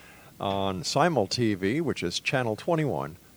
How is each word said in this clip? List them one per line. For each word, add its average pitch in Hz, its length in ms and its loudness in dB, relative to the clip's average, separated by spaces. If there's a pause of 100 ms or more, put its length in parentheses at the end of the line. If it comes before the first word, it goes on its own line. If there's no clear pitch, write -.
(380)
on 98 460 -2
Simul 143 420 2
T 110 280 2
V, 98 260 0
which 127 220 -2
is 87 180 -4
channel 120 360 0
twenty-one, 110 600 -2 (200)